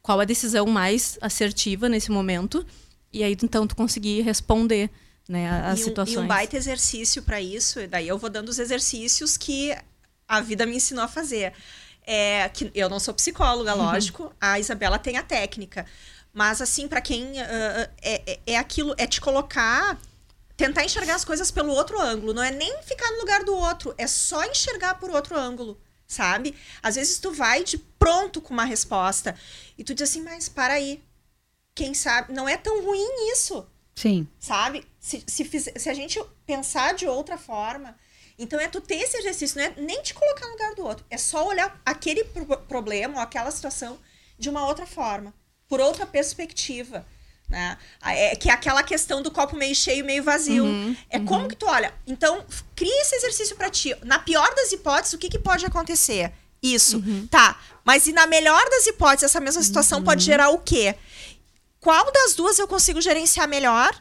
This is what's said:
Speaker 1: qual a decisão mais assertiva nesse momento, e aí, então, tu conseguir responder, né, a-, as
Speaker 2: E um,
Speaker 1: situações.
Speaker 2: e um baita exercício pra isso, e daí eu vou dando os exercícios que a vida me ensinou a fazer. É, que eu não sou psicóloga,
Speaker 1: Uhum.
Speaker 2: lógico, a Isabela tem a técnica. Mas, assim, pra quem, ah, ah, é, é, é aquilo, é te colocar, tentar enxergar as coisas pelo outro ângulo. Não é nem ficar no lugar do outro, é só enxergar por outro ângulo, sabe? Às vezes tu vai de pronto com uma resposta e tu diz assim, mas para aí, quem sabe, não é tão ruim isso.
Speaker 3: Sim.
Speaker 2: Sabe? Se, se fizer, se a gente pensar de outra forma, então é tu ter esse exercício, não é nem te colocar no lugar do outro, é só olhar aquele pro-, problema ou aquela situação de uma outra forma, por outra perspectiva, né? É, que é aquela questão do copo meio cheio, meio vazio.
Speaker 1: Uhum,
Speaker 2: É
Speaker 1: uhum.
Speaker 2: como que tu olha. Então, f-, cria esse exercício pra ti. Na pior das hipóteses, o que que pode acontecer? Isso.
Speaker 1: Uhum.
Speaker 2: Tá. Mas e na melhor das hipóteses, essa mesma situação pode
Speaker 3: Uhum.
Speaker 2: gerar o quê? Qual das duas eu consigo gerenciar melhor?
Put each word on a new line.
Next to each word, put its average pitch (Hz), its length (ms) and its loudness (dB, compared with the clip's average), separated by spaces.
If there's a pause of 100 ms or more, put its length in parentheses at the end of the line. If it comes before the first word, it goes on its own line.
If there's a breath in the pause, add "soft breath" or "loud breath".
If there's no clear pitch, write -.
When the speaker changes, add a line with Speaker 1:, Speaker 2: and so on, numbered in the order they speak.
Speaker 1:
qual 202 200 2
a 202 40 4
decisão 220 440 0
mais 208 520 2
assertiva 208 680 -2
nesse 220 240 0
momento, 190 520 0 (480 soft breath)
e 214 120 -2
aí, 202 180 2
então, 220 240 2
tu - 80 -4
conseguir 214 480 0
responder, 220 680 2 (400 soft breath)
né, 175 220 -2
a-, 175 200 -2
as 190 100 0
Speaker 2:
E - 20 -2
um, - 40 -2
Speaker 1:
situações. 208 300 -2
Speaker 2:
e - 40 -2
um 233 80 -2
baita 214 280 0
exercício 254 680 -2
pra 208 180 -2
isso, 196 400 -4
e 190 80 -8
daí 170 180 -4
eu 185 100 -2
vou 220 140 -6
dando 214 200 -8
os 247 100 -4
exercícios 247 760 -2
que 277 400 -4 (520)
a 214 120 2
vida 214 240 -2
me 233 120 -4
ensinou 254 280 -2
a 175 40 -6
fazer. 226 440 -4 (540 loud breath)
É, 202 440 0
que 240 220 -8
eu 196 160 0
não 196 120 -4
sou - 120 -4
psicóloga, 240 600 0
Speaker 1:
Uhum. 196 80 0
Speaker 2:
lógico, 180 580 -2
a 202 200 2
Isabela 214 380 0
tem 247 200 -4
a 254 60 -4
técnica. 202 600 -6 (480 loud breath)
Mas, 208 300 2
assim, 277 240 -2
pra 262 140 -2
quem, 262 400 -6
ah, 240 100 -6
ah, 220 380 -2 (120)
é, 220 220 -2 (100)
é, - 140 -8
é 233 100 0
aquilo, 285 400 -2
é 254 120 0
te - 120 -6
colocar, 277 800 0 (580)
tentar 294 280 0
enxergar 349 320 -2
as 359 80 -4
coisas 339 260 -2
pelo 294 220 -2
outro 349 280 -2
ângulo. 220 320 -2
Não 240 120 -2
é 262 80 -2
nem 359 320 -6
ficar 480 260 -4
no 453 80 -6
lugar 403 240 0
do 392 140 -2
outro, 339 420 -2
é 233 80 -4
só - 380 -2
enxergar 427 560 -2
por 370 100 -10
outro 311 260 -2
ângulo, 247 400 -8 (300)
sabe? 233 480 -2 (260 loud breath)
Às 220 140 -2
vezes 269 240 -2
tu 370 140 -6
vai 277 320 2
de 330 140 -4 (200)
pronto 349 420 4
com 269 140 -12
uma 233 100 0
resposta 196 680 -2 (420 loud breath)
e 233 80 -16
tu - 80 -8
diz 285 160 -2
assim, 320 140 -4
mas 330 260 -10
para 262 260 -2
aí, 285 280 -4 (720)
quem 269 200 -6
sabe, 254 380 0
não 262 160 -4
é 302 80 0
tão 427 280 -2
ruim 427 480 -2
isso. 403 340 -4 (280)
Speaker 3:
Sim. 185 320 0 (120)
Speaker 2:
Sabe? 233 460 -4 (140)
Se, - 280 -10
se - 180 -4
fizer, - 320 -6
se 269 140 -6
a 262 40 -2
gente 302 260 -6 (260)
pensar 285 480 -2
de 359 120 -4
outra 294 300 -4
forma, 233 580 -8 (440 soft breath)
então 240 220 -6
é 320 80 -2
tu 359 120 -8
ter - 160 -6
esse 453 220 -4
exercício, 381 400 -6
não 277 80 -2
é 359 100 -6
nem 349 260 -8
te - 120 -8
colocar 554 320 0
no 466 60 -12
lugar 440 240 -6
do 381 80 -8
outro, 220 260 -8
é 240 80 -10
só 320 280 -2
olhar 381 380 -2
aquele 311 400 -2
pro-, 302 320 -4
problema 233 600 -6
ou 254 40 -4
aquela 233 300 -6
situação 269 480 -10 (400 soft breath)
de 226 100 -6
uma 285 180 -4
outra 302 200 -4
forma, 208 480 -6 (340)
por 269 120 0
outra 320 260 2
perspectiva, 262 1000 -6 (440 soft breath)
né? 180 280 -4 (280 loud breath)
É, 196 320 2
que - 120 -2
é 247 40 6
aquela 269 320 2
questão - 360 -2
do 302 100 -4
copo 311 260 0
meio 277 180 -2
cheio, 269 300 0
meio 277 180 -2
vazio. 285 420 4
Speaker 1:
Uhum, 208 320 0 (140 loud breath)
Speaker 2:
É - 80 -2
Speaker 1:
uhum. 208 60 -2
Speaker 2:
como 370 240 0
que - 80 -10
tu 440 100 -2
olha. 254 260 2 (140)
Então, 320 420 0
f-, - 140 -12 (140)
cria 494 260 2
esse 571 140 0
exercício 440 400 -2
pra 381 140 -4
ti. 269 340 -2
Na 269 140 2
pior 330 360 2
das 523 160 2
hipóteses, 330 440 0
o 320 40 -10
que 349 120 -8
que - 80 -2
pode 359 280 2
acontecer? 320 640 0 (320 soft breath)
Isso. 240 360 4
Speaker 1:
Uhum. 202 300 -4
Speaker 2:
Tá. 233 300 8 (260 loud breath)
Mas 269 220 8
e 311 60 2
na 330 140 8
melhor 320 420 6
das 523 180 4
hipóteses, 294 380 6
essa 277 160 2
mesma 311 220 0
situação 208 400 2
pode 294 180 6
Speaker 3:
Uhum. - 60 4
Speaker 2:
gerar 285 240 8
o 330 80 4
quê? 208 360 2 (840 loud breath)
Qual 359 320 6
das 539 220 6
duas 370 240 2
eu 392 100 0
consigo 359 320 2
gerenciar 320 480 2
melhor? 277 520 4